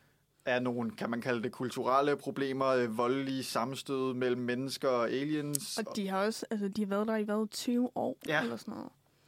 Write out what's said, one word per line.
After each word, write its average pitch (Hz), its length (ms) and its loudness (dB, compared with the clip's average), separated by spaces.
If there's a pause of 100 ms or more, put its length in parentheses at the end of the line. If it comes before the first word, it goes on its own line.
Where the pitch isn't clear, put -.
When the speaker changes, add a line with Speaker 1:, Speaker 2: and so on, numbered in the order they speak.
(460)
Speaker 1:
er 123 140 4
nogle, 120 320 -2
kan - 180 -6
man 120 120 -2
kalde 120 220 0
det, 123 80 -2
kulturelle 131 680 2
problemer, 135 500 0
øh, 123 300 4
voldelige 131 460 2
sammenstød 131 680 -2
mellem 123 280 2
mennesker 127 480 -2
og 120 200 2
aliens. 147 680 -2
Speaker 2:
Og 220 180 -4
de 196 120 -2
har 190 180 0
også, 226 260 -2
altså, 208 160 -2
de 196 140 -2
har 202 80 0
været 208 180 2
der 220 80 0
i, 214 80 0
hvad, 214 280 0
tyve 247 440 0
år 262 220 -2 (100)
Speaker 1:
Ja. 151 160 4
Speaker 2:
eller 233 140 -4
sådan - 160 -10
noget? - 160 -8 (380)